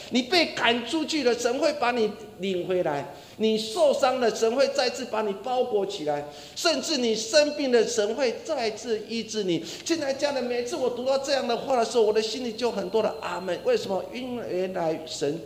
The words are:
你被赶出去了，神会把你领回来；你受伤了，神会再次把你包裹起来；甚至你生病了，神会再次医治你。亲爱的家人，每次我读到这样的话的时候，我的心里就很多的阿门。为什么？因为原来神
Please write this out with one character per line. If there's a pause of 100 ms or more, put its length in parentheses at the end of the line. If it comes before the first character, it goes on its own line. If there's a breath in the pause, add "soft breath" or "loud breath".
(120)
你
被
赶
出
去
了，
神
会
把
你 (300)
领
回
来； (320 loud breath)
你
受
伤
了，
神
会
再
次
把
你 (100)
包
裹
起
来； (320 loud breath)
甚
至
你
生
病
了，
神
会
再
次 (120)
医
治
你。 (220 loud breath)
亲
爱
的
家
人，
每
次
我
读
到
这
样
的
话
的
时
候，
我
的
心
里
就
很
多
的
阿
门。
为
什
么？ (120)
因
为
原
来
神